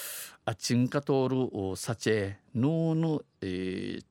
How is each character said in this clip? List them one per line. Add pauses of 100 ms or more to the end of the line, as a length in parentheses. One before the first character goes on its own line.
(460)
あ
ち
ん
か
通
る、
お、
さ
ち
え、 (160)
の
の、 (200)
え
ー、